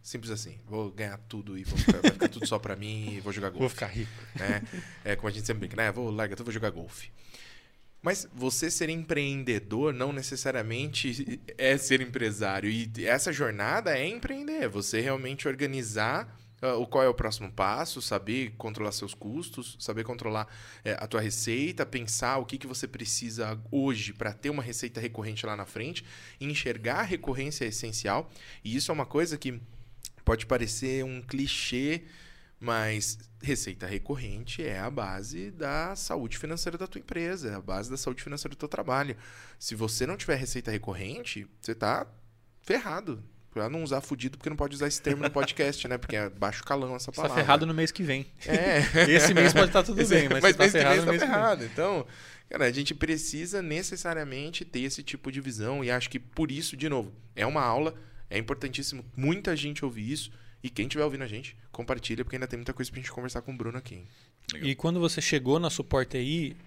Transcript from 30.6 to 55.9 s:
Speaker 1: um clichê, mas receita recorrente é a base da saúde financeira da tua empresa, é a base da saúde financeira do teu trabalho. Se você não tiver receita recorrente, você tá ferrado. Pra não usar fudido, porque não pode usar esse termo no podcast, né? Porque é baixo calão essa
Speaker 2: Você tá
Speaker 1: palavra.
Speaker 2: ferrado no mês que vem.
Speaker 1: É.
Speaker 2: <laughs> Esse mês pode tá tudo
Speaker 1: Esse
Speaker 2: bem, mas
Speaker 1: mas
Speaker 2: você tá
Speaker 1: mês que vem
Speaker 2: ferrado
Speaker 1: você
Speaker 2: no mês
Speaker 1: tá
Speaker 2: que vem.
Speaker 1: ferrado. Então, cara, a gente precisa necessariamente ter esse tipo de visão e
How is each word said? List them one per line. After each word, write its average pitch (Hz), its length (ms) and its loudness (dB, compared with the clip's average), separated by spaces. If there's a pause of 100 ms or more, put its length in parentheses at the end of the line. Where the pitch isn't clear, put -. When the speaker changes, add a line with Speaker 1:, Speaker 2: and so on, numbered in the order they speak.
Speaker 1:
um 127 180 -8
clichê, 139 800 0 (560)
mas 110 600 0 (240)
receita 110 440 -2
recorrente 107 800 -4
é 104 140 -4
a 110 120 -4
base 120 600 -6
da 160 440 -4
saúde 143 440 -4
financeira 165 400 -4
da 185 80 -4
tua - 120 -10
empresa, 170 520 -4
é 101 40 -4
a 98 60 -6
base 98 300 -4
da 127 80 -6
saúde 127 240 -4
financeira - 340 -8
do - 20 -20
teu 151 80 -4
trabalho. 135 480 0 (440)
Se - 160 -6
você 110 320 0
não 185 100 -4
tiver 156 200 0
receita 123 340 -4
recorrente, 104 760 -4 (140)
você 113 140 -4
tá 113 320 2 (560)
ferrado. 185 600 -2 (280)
Pra 110 180 -2
não 160 160 -2
usar 139 160 0
fudido, 131 360 -4
porque - 140 -4
não 151 60 -4
pode 143 180 0
usar 143 140 0
esse - 120 -2
termo 143 220 0
no 143 80 2
podcast, 143 560 2
né? 123 100 0
Porque 117 200 -4
é 104 120 0
baixo 101 360 -2
calão 131 320 0
essa 131 160 -8
Speaker 2:
Você - 40 -8
tá 156 60 -2
Speaker 1:
palavra. 147 200 4
Speaker 2:
ferrado 143 240 8
no 160 80 0
mês 160 180 2
que 196 100 -4
vem. 135 240 0 (200)
Speaker 1:
É. 175 320 6 (140)
Speaker 2:
<laughs> 165 160 8
Esse 165 240 10
mês 175 200 10
pode 185 180 10
tá 190 120 8
tudo 208 180 2
Speaker 1:
Esse 180 140 6
Speaker 2:
bem, 147 140 8
mas - 140 4
Speaker 1:
mas 185 140 10
Speaker 2:
você - 0 -
tá 196 80 8
Speaker 1:
mês 202 80 8
que 170 60 6
vem 147 40 10
Speaker 2:
ferrado 143 180 8
Speaker 1:
você 170 60 4
Speaker 2:
no 170 60 6
mês 170 80 4
Speaker 1:
tá 294 60 4
Speaker 2:
que 254 60 4
vem. 208 80 6
Speaker 1:
ferrado. 196 240 4
Então, 151 420 0 (440)
cara, 151 140 2
a 120 80 6
gente 143 220 0
precisa 160 680 -2
necessariamente 160 1040 -4
ter 131 160 -4
esse 135 220 -4
tipo 135 280 -6
de 135 100 -4
visão 127 440 -2
e 120 60 0